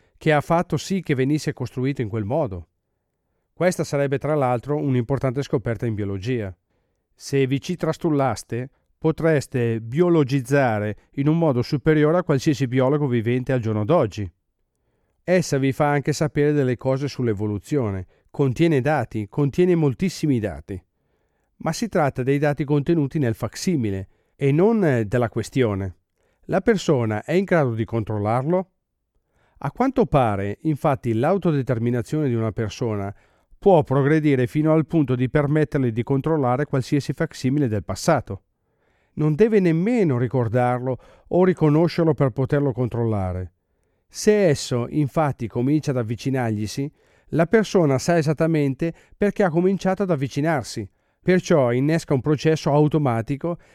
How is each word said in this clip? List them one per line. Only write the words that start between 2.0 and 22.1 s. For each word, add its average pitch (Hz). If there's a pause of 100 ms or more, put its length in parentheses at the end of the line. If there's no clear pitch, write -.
in 110
quel 107
modo. 104 (840)
Questa 175
sarebbe 143
tra 143
l'altro 131
un'importante 135
scoperta 120
in 117
biologia. 101 (580)
Se 139
vi 135
ci 180
trastullaste, 135 (280)
potreste 139
biologizzare 131 (140)
in 139
un 160
modo 147
superiore 156
a 180
qualsiasi 139
biologo 131
vivente 120
al 127
giorno 107
d'oggi. 110 (920)
Essa 175
vi 135
fa 147
anche 143
sapere 147
delle 131
cose 135
sull'evoluzione, 107 (220)
contiene 143
dati, 117
contiene 175
moltissimi 151
dati. 92 (760)
Ma 160
si 214
tratta 143